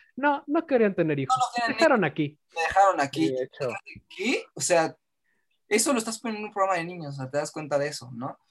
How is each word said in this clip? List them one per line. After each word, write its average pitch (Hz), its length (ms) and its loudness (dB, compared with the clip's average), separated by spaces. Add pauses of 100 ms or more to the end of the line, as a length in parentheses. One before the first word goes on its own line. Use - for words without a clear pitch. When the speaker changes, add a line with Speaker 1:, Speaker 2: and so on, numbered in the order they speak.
(160)
Speaker 1:
"No, 285 320 0
no 330 180 0
querían 220 300 2
tener 156 240 2
hijos. 135 180 0
Speaker 2:
No, 254 80 2
no - 100 -6
querían 240 220 -2
Speaker 1:
Dejaron 294 260 6
Speaker 2:
hijos. 151 80 0
Speaker 1:
aquí". 147 280 -4 (160)
Speaker 2:
Me - 60 -4
dejaron 185 400 4
aquí. 156 260 0
Speaker 3:
Sí, 131 60 0
de 127 100 -2
hecho. 135 260 -6 (400)
Speaker 2:
¿Qué? 240 340 -4 (120)
O 151 60 -12
sea, 165 360 2 (720)
eso 330 260 2
lo 233 60 2
estás 220 200 -6
poniendo 214 220 -6
en 214 60 -8
un 196 60 -16
programa 190 260 0
de 165 60 -4
niños, 165 300 -10
o - 20 -10
sea, 131 120 -8
te 143 80 -4
das 151 140 -2
cuenta 147 260 -4
de 143 100 0
eso, 123 260 -10
¿no? 127 240 -10 (140)